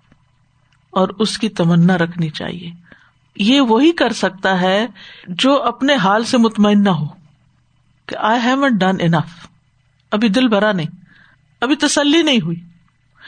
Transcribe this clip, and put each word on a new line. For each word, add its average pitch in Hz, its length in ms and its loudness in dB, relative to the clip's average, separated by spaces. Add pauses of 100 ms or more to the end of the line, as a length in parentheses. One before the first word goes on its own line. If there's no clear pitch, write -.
(880)
اور 190 200 0 (100)
اس 214 180 -2
کی 220 120 -4
تمنا 175 480 2
رکھنی 170 320 -4
چاہیے۔ 175 420 -12 (640)
یہ 247 260 2
وہی 254 300 4
کر 277 220 -2
سکتا 190 480 -2
ہے 190 260 0 (400)
جو 254 360 0
اپنے 262 320 -2
حال 202 280 2
سے 247 140 -2
مطمئن 208 460 2
نہ 202 60 2
ہو 151 160 -2 (1000)
کہ - 200 -12
"I 226 140 0
haven't 254 440 0
done 190 180 0
enough"، 165 260 0 (840)
ابھی 220 180 0
دل 254 180 2
بھرا 214 240 2
نہیں، 170 160 -4 (760)
ابھی 269 140 0
تسلی 294 460 0
نہیں 277 200 0
ہوئی۔ 170 180 -6 (680)